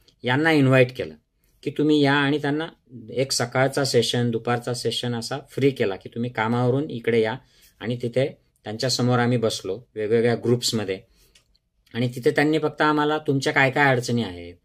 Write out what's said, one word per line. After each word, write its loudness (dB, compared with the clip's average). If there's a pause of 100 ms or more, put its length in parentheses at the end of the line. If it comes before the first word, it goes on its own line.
(220)
यांना 2
इन्व्हाइट 4
केलं -8 (480)
की -6
तुम्ही 2
या 4
आणि 0
त्यांना -4 (420)
एक -2
सकाळचा 0
सेशन, 2
दुपारचा -2
सेशन -4
असा -6 (120)
फ्री 2
केला -2
की -16
तुम्ही -6
कामावरून 0
इकडे 0
या 0 (440)
आणि -6
तिथे -2 (260)
त्यांच्यासमोर 0
आम्ही 2
बसलो -4 (140)
वेगवेगळ्या 2
ग्रुप्समध्ये -2 (920)
आणि -2
तिथे 0
त्यांनी 2
फक्त -2
आम्हाला 2
तुमच्या 0
काय 2
काय 4
अडचणी 0
आहेत, -10 (100)